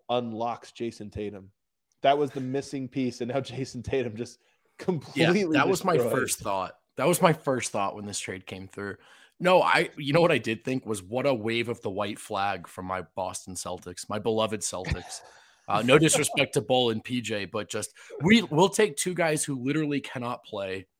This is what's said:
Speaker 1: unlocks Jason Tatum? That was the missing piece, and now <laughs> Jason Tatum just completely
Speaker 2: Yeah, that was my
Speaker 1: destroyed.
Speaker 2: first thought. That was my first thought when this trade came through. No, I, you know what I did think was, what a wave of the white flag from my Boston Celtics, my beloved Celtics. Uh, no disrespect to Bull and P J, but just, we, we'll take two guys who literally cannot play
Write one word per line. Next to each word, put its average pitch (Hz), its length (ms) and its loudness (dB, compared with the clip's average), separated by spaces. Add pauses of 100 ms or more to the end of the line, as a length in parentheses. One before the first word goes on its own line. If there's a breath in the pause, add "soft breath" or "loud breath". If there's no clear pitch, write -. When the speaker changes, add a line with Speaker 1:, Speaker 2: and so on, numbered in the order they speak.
Speaker 1:
unlocks 117 640 -4
Jason 113 380 -8
Tatum? 101 420 -10 (500)
That 139 160 6
was 143 140 0
the 139 100 -6
missing 135 460 -4
piece, 127 340 -4
and 120 100 -4
now 135 80 -2
<laughs> - 20 0
Jason 123 420 -8
Tatum 120 320 -2
just 117 240 -10 (380)
completely 175 640 2
Speaker 2:
Yeah, 185 120 0
that 143 140 4
was 180 160 2
my 185 120 4
Speaker 1:
destroyed. 120 180 2
Speaker 2:
first 127 260 0
thought. 95 360 -4 (200)
That 131 120 0
was 170 140 4
my 170 120 8
first 135 380 -2
thought 101 240 -2
when 104 100 -10
this 104 140 -8
trade 95 260 -10
came 95 220 -12
through. 101 280 -10 (440 soft breath)
No, 180 220 6
I, 127 360 4
you 143 140 -4
know 160 100 6
what 170 120 6
I 135 40 4
did 110 280 -4
think 131 200 -4
was, 104 160 -6
what 117 240 -4
a 139 80 4
wave 113 360 -2
of 117 120 -8
the 113 80 -6
white 101 300 -4
flag 98 480 -4
from - 180 -12
my 92 180 -4 (120)
Boston 92 400 -8
Celtics, 90 540 -10
my 104 100 -4
beloved 110 420 0
Celtics. - 600 -6 (460 loud breath)
Uh, 104 180 0
no 131 140 10
disrespect 147 560 2
to 139 60 2
Bull 127 280 2
and 110 140 -2
P 123 180 -4
J, 104 240 -4
but 101 240 -6
just, - 240 -8 (300 loud breath)
we, 214 180 8
we'll 175 280 4
take 214 280 2
two 185 160 -2
guys 160 300 0
who 143 200 -4
literally 147 380 0
cannot 120 420 -8
play 98 440 -6 (120)